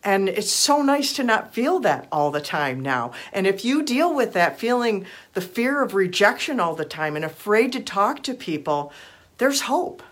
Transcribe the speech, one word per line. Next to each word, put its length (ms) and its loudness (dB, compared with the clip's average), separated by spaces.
And 260 2
it's 220 -2
so 320 4
nice 300 2
to 100 -4
not 300 0
feel 260 2
that 320 0
all 180 2
the 120 -2
time 380 -2
now. 320 -2
And 140 0
if 180 0
you 160 2
deal 320 2
with 200 0
that, 260 2
feeling 480 0
the 80 -4
fear 400 -2
of 140 -2
rejection 640 2
all 160 0
the 100 -4
time 300 -4
and 100 -4
afraid 480 2
to 80 -6
talk 420 0
to 120 -6
people, 580 -4
there's 220 2
hope. 500 -2